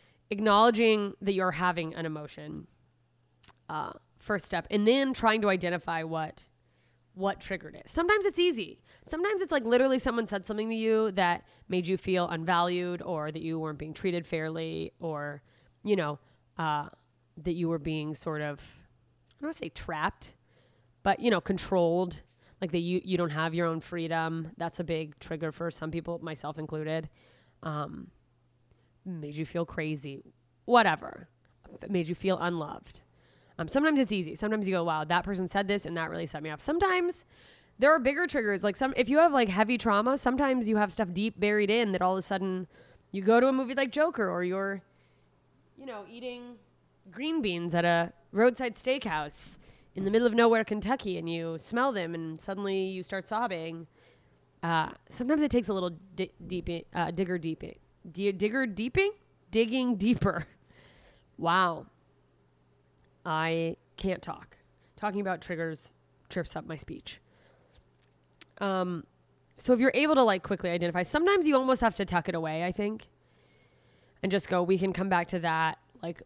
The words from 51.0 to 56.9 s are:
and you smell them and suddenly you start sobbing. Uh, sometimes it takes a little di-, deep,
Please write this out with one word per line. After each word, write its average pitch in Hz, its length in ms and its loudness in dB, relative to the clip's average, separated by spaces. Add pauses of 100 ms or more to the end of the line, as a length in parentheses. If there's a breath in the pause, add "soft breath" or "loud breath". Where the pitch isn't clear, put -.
and 165 120 -6
you 165 280 -4
smell 240 340 0
them 170 240 -4
and 160 240 -8
suddenly 196 460 -4
you 190 180 -6
start 190 240 -8
sobbing. 165 600 -4 (760 soft breath)
Uh, 165 260 2 (200)
sometimes 285 320 0
it 294 100 2
takes 233 180 2
a 214 40 0
little 180 240 -2 (180)
di-, 185 160 -4 (160)
deep, 170 480 -6